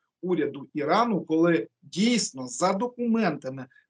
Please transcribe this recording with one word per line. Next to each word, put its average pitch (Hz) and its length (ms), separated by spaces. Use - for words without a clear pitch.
уряду 143 520
Ірану, 180 460
коли 165 480
дійсно 165 640
за 185 240
документами 196 920